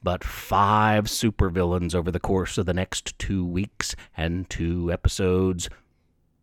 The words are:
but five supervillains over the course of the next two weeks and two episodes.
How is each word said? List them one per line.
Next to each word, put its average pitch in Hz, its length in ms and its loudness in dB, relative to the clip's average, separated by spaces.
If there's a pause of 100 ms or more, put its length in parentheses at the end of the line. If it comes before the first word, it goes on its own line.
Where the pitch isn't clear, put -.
but 90 200 -2
five 107 840 2
supervillains 90 920 0
over 87 160 0
the 85 80 -2
course 92 380 -2
of 98 80 0
the 87 80 -2
next - 440 -4
two 95 280 -2
weeks 90 500 -4 (200)
and 85 340 -4
two 85 420 -2
episodes. 92 760 2 (720)